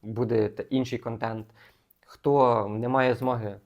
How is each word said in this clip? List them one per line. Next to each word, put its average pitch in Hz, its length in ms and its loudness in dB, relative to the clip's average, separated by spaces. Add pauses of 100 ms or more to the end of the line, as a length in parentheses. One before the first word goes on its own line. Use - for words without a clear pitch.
буде 110 460 -2
те-, 104 140 -10
інший 127 360 -2
контент. 113 480 -8 (600)
Хто 127 600 4
не 110 200 -4
має 127 260 2
змоги 113 520 -4